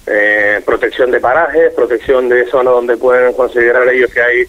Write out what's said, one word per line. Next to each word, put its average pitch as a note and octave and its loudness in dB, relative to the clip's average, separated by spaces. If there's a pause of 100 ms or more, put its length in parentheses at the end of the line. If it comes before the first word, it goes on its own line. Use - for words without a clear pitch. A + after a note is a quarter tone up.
Eh, G#2 0
protección B2 -2
de A#2 0
parajes, D3+ 0
protección B2 0
de B2 2
zonas B2+ 0
donde A#2+ 0
pueden B2 2
considerar B2 0
ellos B2+ 0
que A#2+ -2
hay A#2+ 0